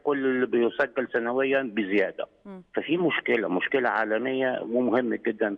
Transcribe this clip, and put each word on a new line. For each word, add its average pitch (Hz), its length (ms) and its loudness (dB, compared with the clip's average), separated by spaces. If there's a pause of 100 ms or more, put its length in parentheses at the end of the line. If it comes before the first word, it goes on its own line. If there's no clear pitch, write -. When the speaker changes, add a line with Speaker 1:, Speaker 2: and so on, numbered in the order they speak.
Speaker 1:
كل 139 220 0
اللي 127 200 2
بيسجل 120 640 0
سنويًا 131 640 0
بزيادة؟ 98 520 0 (180)
Speaker 2:
مم. 190 180 -14 (120)
Speaker 1:
ففي 139 220 -2
مشكلة، 123 520 0
مشكلة 117 400 0
عالمية 117 720 0
ومهم 120 520 0
جدًا 107 440 -2